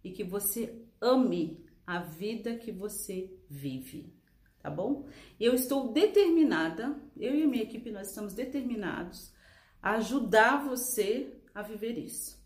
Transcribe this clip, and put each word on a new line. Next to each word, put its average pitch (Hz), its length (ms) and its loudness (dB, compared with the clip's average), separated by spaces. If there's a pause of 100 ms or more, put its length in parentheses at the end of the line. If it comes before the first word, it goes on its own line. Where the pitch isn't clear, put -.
e 185 60 -10
que 208 120 -8
você 202 600 -4 (160)
ame 202 640 2 (220)
a 180 120 -4
vida 214 580 -6
que 226 160 -10
você 185 580 -8 (180)
vive, 135 640 -10 (480)
tá 151 100 -8
bom? 214 360 -4 (320)
Eu 240 160 4
estou 254 380 0
determinada, 294 1040 4 (200)
eu 262 180 -2
e 302 80 4
a 311 40 4
minha 240 160 2
equipe, 220 280 -8
nós 196 180 -8
estamos 208 260 -8
determinados 233 1000 -6 (500)
a 214 140 2
ajudar 233 680 6
você 247 680 -2 (200)
a 208 80 -8
viver 220 360 -6
isso. - 480 -10